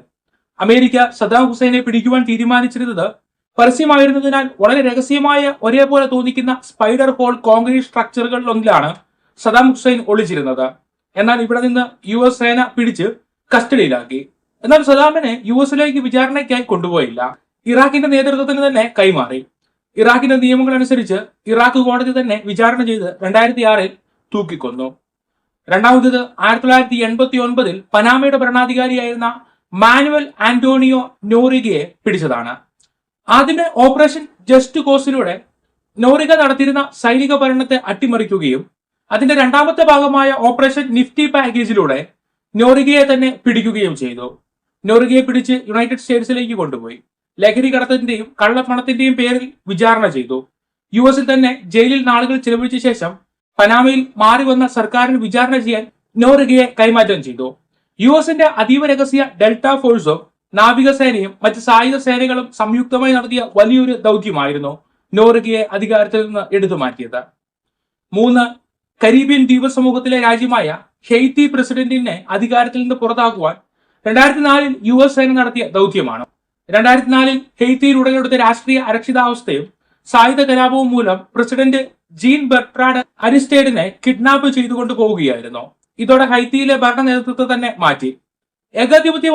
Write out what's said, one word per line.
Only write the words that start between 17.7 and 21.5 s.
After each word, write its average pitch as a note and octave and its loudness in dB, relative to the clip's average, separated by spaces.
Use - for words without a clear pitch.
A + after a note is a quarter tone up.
ഇറാഖിന്റെ C#4 2
നേതൃത്വത്തിന് C#4 -2
തന്നെ B3+ 0
കൈമാറി. C3+ 0
ഇറാഖിന്റെ B3+ 2
നിയമങ്ങൾ C4 0
അനുസരിച്ച് A#3+ -2